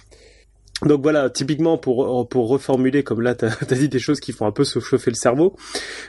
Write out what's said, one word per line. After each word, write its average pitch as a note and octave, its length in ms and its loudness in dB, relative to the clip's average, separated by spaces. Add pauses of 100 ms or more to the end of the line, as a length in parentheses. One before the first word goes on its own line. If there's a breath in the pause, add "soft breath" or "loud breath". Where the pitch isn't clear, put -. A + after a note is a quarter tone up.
(840 soft breath)
Donc D3 160 4
voilà, D3 280 2
typiquement D#3 480 0
pour, B2 520 0
pour A#2+ 180 0
reformuler, C3 560 2
comme A2+ 160 -2
là A#2+ 160 0
t'as, A#2 200 0
<laughs> - 120 -10
t'as B2+ 80 2
dit C#3 140 2
des B2+ 100 -2
choses C#3 220 -2
qui - 100 -10
font - 140 -4
un G#2 80 2
peu C#3+ 100 2
se C3 160 -2
chauffer B2 320 0
le A2+ 40 -6
cerveau, D3 420 2 (520 loud breath)